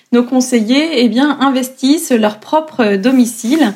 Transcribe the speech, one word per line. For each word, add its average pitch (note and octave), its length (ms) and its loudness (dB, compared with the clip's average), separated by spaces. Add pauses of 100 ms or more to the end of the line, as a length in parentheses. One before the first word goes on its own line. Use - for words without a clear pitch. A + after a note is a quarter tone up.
(100)
nos A#3+ 140 2
conseillers, B3+ 800 0
eh A#3 40 2
bien, C4+ 300 0
investissent C4 720 -2
leur G#3+ 300 0
propre B3 560 -2
domicile A#3+ 800 0